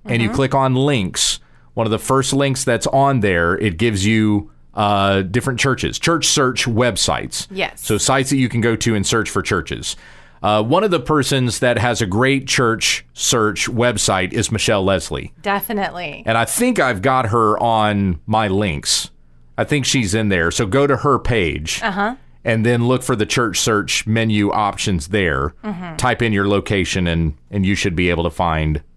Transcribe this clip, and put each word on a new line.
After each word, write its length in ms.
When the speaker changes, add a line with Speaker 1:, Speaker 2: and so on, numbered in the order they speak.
Speaker 1:
and 180
you 60
Speaker 2:
Mm-hmm. 80
Speaker 1:
click 180
on 220
links, 640
one 120
of 40
the 60
first 360
links 320
that's 220
on 340
there, 360
it 200
gives 280
you, 460
uh, 480
different 400
churches, 360
church 280
search 400
websites. 840
Speaker 2:
Yes. 360
Speaker 1:
So 120
sites 340
that 60
you 120
can 100
go 160
to 200
and 120
search 220
for 120
churches. 540
Uh, 180
one 220
of 80
the 80
persons 600
that 200
has 240
a 20
great 400
church 580
search 540
website 640
is 200
Michelle 320
Leslie. 580
Speaker 2:
Definitely. 880
Speaker 1:
And 100
I 80
think 340
I've 220
got 260
her 360
on 640
my 200
links. 640
I 60
think 220
she's 280
in 160
there. 220
So 160
go 180
to 120
her 200
page 640
Speaker 2:
Uh-huh. 340
Speaker 1:
and 200
then 240
look 140
for 140
the 100
church 340
search 460
menu 460
options 560
there. 560
Speaker 2:
Mm-hmm. 320
Speaker 1:
Type 260
in 100
your 160
location 600
and, 260
and 160
you 80
should 220
be 160
able 140
to 40
find 540